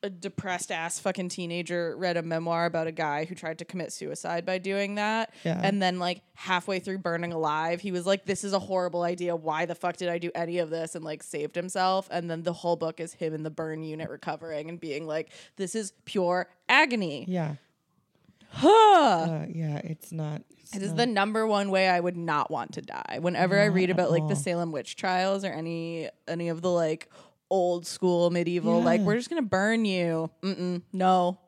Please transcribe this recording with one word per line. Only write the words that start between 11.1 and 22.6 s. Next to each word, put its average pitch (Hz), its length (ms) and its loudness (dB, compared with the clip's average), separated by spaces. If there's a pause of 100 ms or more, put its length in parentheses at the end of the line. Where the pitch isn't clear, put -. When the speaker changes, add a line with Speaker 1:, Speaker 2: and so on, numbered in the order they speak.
Speaker 1:
saved 147 320 -6
himself. 185 560 0
And 170 180 -4
then 165 140 -4
the 175 100 0
whole 170 220 0
book 165 240 -4
is 165 140 -8
him 160 200 -4
in 156 100 -6
the 160 60 -6
burn 156 320 -8
unit 156 280 -8
recovering 156 600 -8
and 170 100 -10
being 156 280 -6
like, 156 240 -6 (240)
"This 185 180 -6
is 214 200 -6 (120)
pure 180 420 0 (220)
agony." 226 600 4
Speaker 2:
Yeah. 160 260 -2 (960)
Speaker 1:
Huh. - 200 4
Speaker 2:
Uh, 240 800 8
yeah, 156 340 -4
it's - 280 -10
not, 156 300 -6 (180)
it's - 160 -16
Speaker 1:
It 196 60 -6
is 190 80 -4
Speaker 2:
not 160 80 -2
Speaker 1:
the 240 80 4
number 214 400 2
one 202 240 2
way 190 200 4
I 180 100 4
would 175 180 -2
not 160 320 0
want 131 240 -6